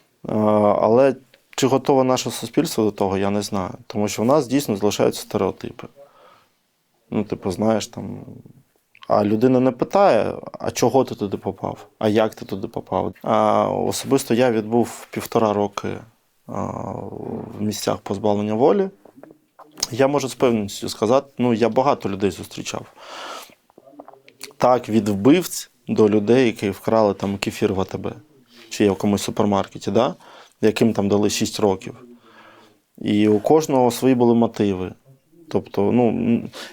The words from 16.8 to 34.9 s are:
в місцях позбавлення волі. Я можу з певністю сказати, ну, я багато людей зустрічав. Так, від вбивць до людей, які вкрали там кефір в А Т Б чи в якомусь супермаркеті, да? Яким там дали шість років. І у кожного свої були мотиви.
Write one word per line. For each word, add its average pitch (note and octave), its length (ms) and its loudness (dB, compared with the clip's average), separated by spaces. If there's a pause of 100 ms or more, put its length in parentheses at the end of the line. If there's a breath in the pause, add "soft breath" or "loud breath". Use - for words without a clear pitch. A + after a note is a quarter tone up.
в G#2 40 -10
місцях G#2 360 -4
позбавлення G#2 560 -2
волі. F#3+ 360 2 (1000)
Я C3 180 2
можу C#3 200 0
з A#2+ 60 -12
певністю G#2+ 540 0
сказати, B2+ 380 0 (120)
ну, B2 160 2
я A2+ 140 2
багато B2+ 400 0
людей G2 220 -2
зустрічав. - 560 -10 (1700 loud breath)
Так, B2 320 2
від G#2+ 200 0
вбивць B2+ 600 2 (180)
до A2 200 4
людей, G#2+ 380 2
які G2+ 240 -2
вкрали G#2+ 440 2
там G2 240 -4
кефір G2+ 360 -2
в F#2 60 -2
А F#2+ 40 -2
Т - 140 -8
Б G2 140 -8 (580 soft breath)
чи - 140 0
в - 20 6
якомусь G#2 360 2
супермаркеті, G#2 680 -2
да? A#2+ 240 2 (460 loud breath)
Яким A2 320 2
там G2+ 160 0
дали G2+ 220 2
шість - 300 -4
років. G2 340 -2 (1040 soft breath)
І G#2 300 2
у G#2 120 4
кожного C#3+ 500 4
свої B2+ 240 2
були A#2+ 200 4
мотиви. G2+ 580 0 (560)